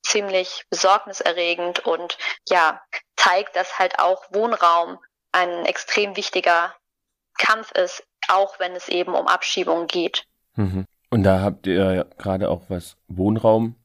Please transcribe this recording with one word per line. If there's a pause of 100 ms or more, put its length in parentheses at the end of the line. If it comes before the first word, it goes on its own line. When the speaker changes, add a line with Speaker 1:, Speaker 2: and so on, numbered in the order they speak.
Speaker 1:
ziemlich
besorgniserregend
und, (300)
ja, (380)
zeigt,
dass
halt
auch
Wohnraum (320)
ein
extrem
wichtiger (640)
Kampf
ist, (240)
auch
wenn
es
eben
um
Abschiebungen
geht. (300)
Speaker 2:
Mhm. (240)
Und
da
habt
ihr
ja (120)
gerade
auch,
was (100)
Wohnraum